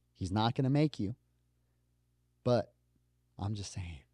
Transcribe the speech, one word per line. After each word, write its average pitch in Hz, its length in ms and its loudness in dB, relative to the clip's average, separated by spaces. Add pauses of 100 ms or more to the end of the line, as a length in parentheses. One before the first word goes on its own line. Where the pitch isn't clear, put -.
(160)
He's 90 160 -6
not 110 240 2
gonna 131 160 2
make 147 280 2
you. 104 160 -4 (1300)
But 123 280 2 (680)
I'm 101 180 -2
just 101 180 -8
saying, 85 260 -10 (140)